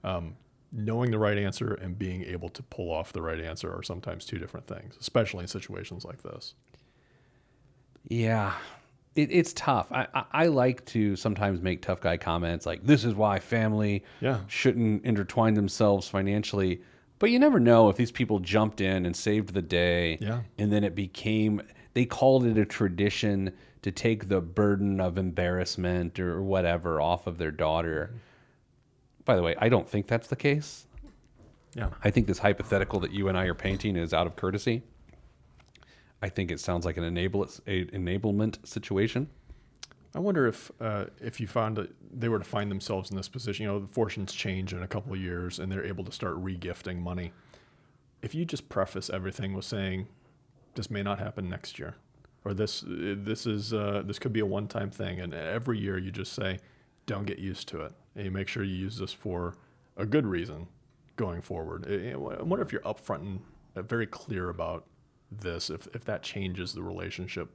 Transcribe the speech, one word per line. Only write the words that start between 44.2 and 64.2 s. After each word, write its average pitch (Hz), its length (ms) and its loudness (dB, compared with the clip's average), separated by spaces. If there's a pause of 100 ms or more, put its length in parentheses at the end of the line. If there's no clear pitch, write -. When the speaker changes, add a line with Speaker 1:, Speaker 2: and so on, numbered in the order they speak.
Speaker 1:
change 92 400 -4
in 90 120 -8
a - 20 -8
couple 101 260 -6
of 95 60 -6
years 87 400 -6
and 95 140 -6
they're 98 120 -4
able 92 200 -6
to - 80 -12
start 90 300 -6
regifting 90 580 -6
money. 87 320 -6 (880)
If 117 100 -8
you 165 120 -4
just - 240 -8
preface - 420 -4
everything 95 440 -4
with 92 100 -6
saying, 98 420 -4 (680)
"This 104 120 -6
may 101 140 -4
not 101 160 -2
happen 101 300 -6
next - 320 -10
year," 76 160 -12 (480)
or 101 100 -4
"This, 104 300 -4
uh, 90 340 -4
this 110 260 -6
is, 107 300 -2
uh, 104 320 -2
this 104 140 -8
could 120 120 -4
be 110 60 0
a 107 80 2
one-time 101 440 -4
thing," 92 280 -6
and 87 160 -8
every 104 460 -4
year 98 180 -2
you 92 140 -6
just 98 200 -8
say, 95 280 -4 (460)
"Don't 101 200 -4
get 101 140 -6
used 95 300 -8
to 80 120 -8
it," - 100 -10 (220)
and 101 100 -8
you 95 60 -4
make 95 160 -4
sure - 160 -6
you 95 140 -4
use 95 200 -6
this 95 160 -8
for 87 440 -6 (400)
a 104 100 -4
good 123 200 2
reason 87 420 -6 (480)
going 87 260 -4
forward. 82 460 -8
I, 95 240 -4
I - 300 -8
wonder 190 200 -2
if - 100 -6
you're - 100 -4
upfront 98 400 -6
and, 98 180 -8 (340)
uh, 92 80 -8
very 113 240 -2
clear 90 420 -8